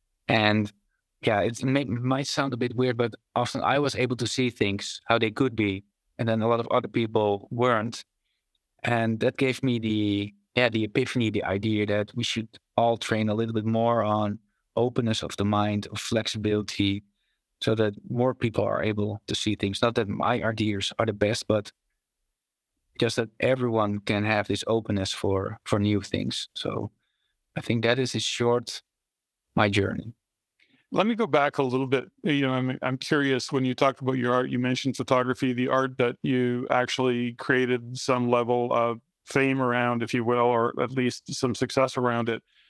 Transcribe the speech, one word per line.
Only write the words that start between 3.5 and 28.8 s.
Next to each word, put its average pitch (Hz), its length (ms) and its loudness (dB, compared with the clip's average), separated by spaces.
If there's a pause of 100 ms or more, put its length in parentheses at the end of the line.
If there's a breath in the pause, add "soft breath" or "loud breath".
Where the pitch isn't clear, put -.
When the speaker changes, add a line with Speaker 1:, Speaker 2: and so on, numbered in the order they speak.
Speaker 1:
I 127 180 2
was 143 160 -2
able 123 200 0
to 117 100 -4
see 123 240 0
things, 101 560 -4
how 117 140 2
they 110 120 0
could 127 220 0
be. 104 300 -2 (340)
And 113 120 -2
then 113 120 0
a 113 60 0
lot 117 140 2
of 113 100 -10
other 120 160 2
people 107 640 0
weren't. 120 540 0 (800)
And 113 360 0
that 123 160 0
gave 131 260 -2
me 123 160 0
the, 104 560 -2 (220)
yeah, 123 140 2
the 113 160 0
epiphany, 120 440 0
the 104 140 -2
idea 104 440 0
that 104 280 -2
we 120 80 -4
should 113 240 -4 (300)
all 117 200 4
train 110 300 0
a 107 80 0
little 113 180 -2
bit 110 120 -2
more 113 360 2
on 107 380 0 (380)
openness 117 440 0
of - 140 -8
the 101 100 0
mind, 104 460 0
of 101 80 -8
flexibility, 104 1040 -2 (560)
so 113 160 0
that 107 180 2 (160)
more 123 240 2
people 110 300 -2
are 101 180 0
able 104 460 -2
to - 80 -2
see 104 200 -2
things. 98 260 -4
Not 120 140 2
that 110 120 0
my 104 340 -2
ideas 107 560 -2
are 113 80 2
the 110 80 4
best, 104 340 0
but 107 240 2 (1300)
just 117 180 2
that 113 120 -2 (100)
everyone 113 600 2
can 104 260 0
have 107 220 2
this - 200 -2
openness 107 440 0
for, 98 520 -2
for 107 160 0
new 104 220 2
things. - 540 -6
So - 360 -6 (640)
I - 60 -6
think 117 220 -2
that 120 160 2
is, 127 140 -2
in 110 60 -2
short, 120 640 -2 (720)